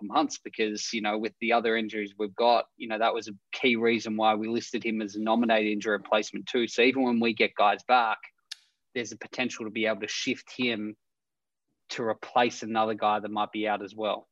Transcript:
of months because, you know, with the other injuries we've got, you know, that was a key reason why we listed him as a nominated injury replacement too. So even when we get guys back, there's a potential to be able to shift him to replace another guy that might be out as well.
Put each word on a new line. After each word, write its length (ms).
of 60
months 300
because, 560
you 80
know, 160
with 240
the 100
other 240
injuries 420
we've 180
got, 300
you 100
know, 100
that 160
was 140
a 60
key 240
reason 400
why 180
we 140
listed 360
him 180
as 140
a 60
nominated 500
injury 260
replacement 480
too. 220
So 140
even 220
when 160
we 140
get 220
guys 320
back, 300
there's 160
a 60
potential 480
to 60
be 140
able 160
to 60
shift 480
him 400
to 140
replace 600
another 300
guy 260
that 120
might 200
be 160
out 160
as 120
well. 360